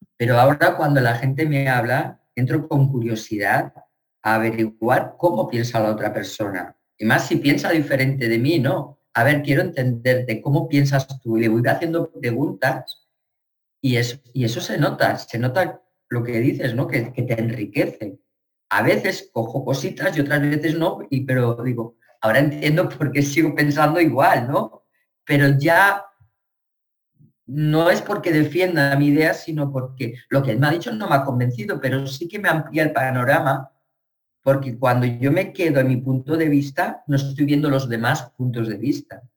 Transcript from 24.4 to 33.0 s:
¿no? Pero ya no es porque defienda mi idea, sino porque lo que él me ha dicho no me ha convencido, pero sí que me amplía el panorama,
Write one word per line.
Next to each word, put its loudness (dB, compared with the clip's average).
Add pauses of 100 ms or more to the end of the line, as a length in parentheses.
¿no? -4 (400)
Pero 4
ya 4 (1400)
no 2
es 2
porque -4
defienda 2
mi 4
idea, 4
sino -4
porque -6 (140)
lo 2
que -2
él 0
me 4
ha 2
dicho -4
no -6
me 4
ha 0
convencido, -2
pero -2
sí -10
que -10
me -2
amplía 0
el 0
panorama, 0 (680)